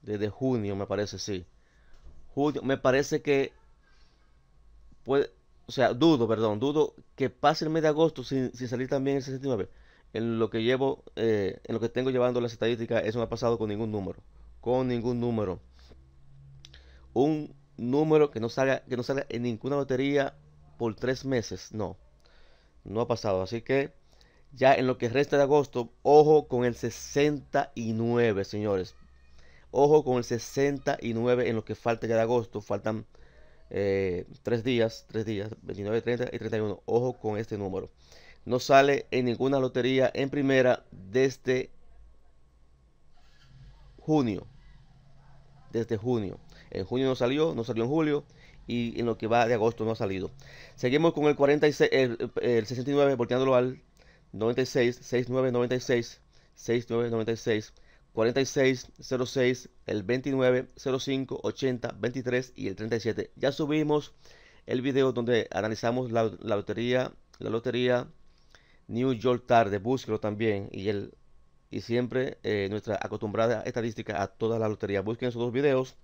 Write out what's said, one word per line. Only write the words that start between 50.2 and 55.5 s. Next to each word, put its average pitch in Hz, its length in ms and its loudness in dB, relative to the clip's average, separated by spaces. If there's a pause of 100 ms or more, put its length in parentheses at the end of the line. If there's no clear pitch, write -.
Seguimos 151 400 2
con 147 120 0
el 151 100 4
cuarenta 143 320 4
y 147 60 4
seis, 151 200 4
el, 123 380 0 (100)
el 117 240 2
sesenta 127 240 -6
y 143 60 0
nueve, 143 180 4
volteándolo 127 400 2
al 127 300 0 (480)
noventa 120 320 0
y - 20 0
seis, 123 380 0
seis 123 260 -2
nueve 127 220 0